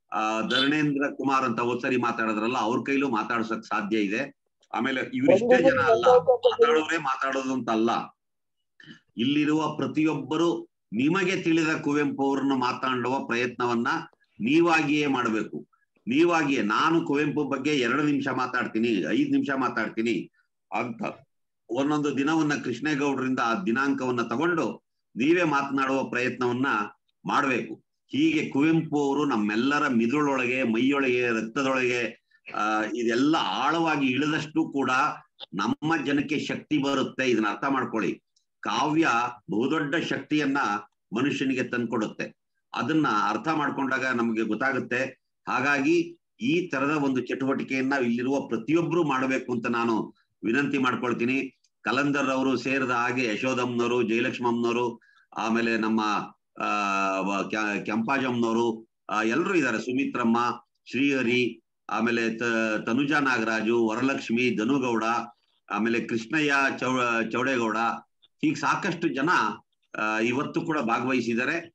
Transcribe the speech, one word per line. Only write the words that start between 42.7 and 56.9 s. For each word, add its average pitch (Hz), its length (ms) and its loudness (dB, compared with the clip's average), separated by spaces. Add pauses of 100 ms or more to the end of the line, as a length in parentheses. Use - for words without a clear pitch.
ಅದನ್ನ 143 340 0
ಅರ್ಥ 107 400 0
ಮಾಡ್ಕೊಂಡಾಗ 135 580 -2
ನಮ್ಗೆ 117 360 0
ಗೊತ್ತಾಗುತ್ತೆ. 127 800 -2 (260)
ಹಾಗಾಗಿ 143 680 0 (240)
ಈ 151 260 0
ತರದ 139 240 -2 (120)
ಒಂದು 131 180 0
ಚಟುವಟಿಕೆಯನ್ನ 131 720 -2
ಇಲ್ಲಿರುವ 123 540 0
ಪ್ರತಿಯೊಬ್ರು 160 560 0
ಮಾಡ್ಬೇಕು 131 480 -2
ಅಂತ 120 160 -4
ನಾನು 117 460 0 (300)
ವಿನಂತಿ 135 340 0
ಮಾಡ್ಕೊಳ್ತೀನಿ. 123 800 -2 (240)
ಕಲಂದರ್ 135 480 0
ಅವರು 131 280 0
ಸೇರಿದ 131 320 -2
ಹಾಗೆ 123 380 0
ಯಶೋದಮ್ಮನವರು, 120 760 0
ಜಯಲಕ್ಷ್ಮಮ್ಮನವರು, 120 960 -2 (360)
ಆಮೇಲೆ 113 400 0
ನಮ್ಮ, 110 240 0 (640)
ಆ, - 20 -2 (540)